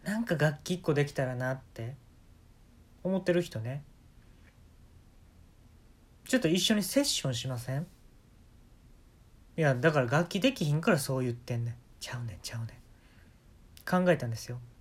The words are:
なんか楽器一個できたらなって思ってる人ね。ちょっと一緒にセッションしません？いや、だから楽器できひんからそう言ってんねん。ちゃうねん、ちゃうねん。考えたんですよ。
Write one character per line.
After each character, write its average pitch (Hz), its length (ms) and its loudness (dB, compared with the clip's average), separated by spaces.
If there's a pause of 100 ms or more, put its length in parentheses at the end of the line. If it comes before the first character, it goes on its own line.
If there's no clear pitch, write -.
な 208 120 -4
ん 226 80 -2
か 180 120 0
楽 147 260 2
器 185 120 -4
一 175 40 -4
個 165 160 0
で 143 120 2
き 143 60 -12
た 139 140 -2
ら 127 80 -6
な 127 200 -2
っ 135 60 -10 (140)
て 120 220 -10 (1040)
思 190 160 0
っ 185 40 -2
て 180 100 2
る 175 100 4
人 - 160 -8
ね。 127 240 -6 (2500)
ち 262 80 2
ょ - 20 4
っ - 20 4
と 165 60 0
一 180 140 4
緒 214 160 4
に 208 80 0
セ - 160 2
ッ 285 40 2
シ - 200 -2
ョ 131 60 0
ン 123 40 -2
し 120 140 -6
ま 127 100 -4
せ 131 180 -6
ん？ 156 60 -4 (1700)
い 165 40 -4
や、 139 140 6
だ 135 160 6
か 147 120 4
ら 120 40 2
楽 135 220 2
器 202 100 -4
で 262 140 4
き 185 120 -4
ひ 147 80 2
ん 151 80 2
か - 120 4
ら 139 80 4
そ 131 200 -2
う 127 40 -2
言 120 80 -2
っ - 20 -4
て 120 220 -6
ん 117 80 -2
ね 117 80 -4
ん。 - 20 -10 (240)
ち - 120 -12
ゃ 127 60 -8
う 120 80 -8
ね 104 100 -8
ん、 82 60 -16
ち - 140 -12
ゃ - 20 -8
う 113 40 -6
ね 113 60 -6
ん。 - 1400 -6
考 180 80 4
え 147 40 6
た 127 120 -6
ん - 20 -4
で 113 60 -6
す - 100 -12
よ。 123 140 -10 (200)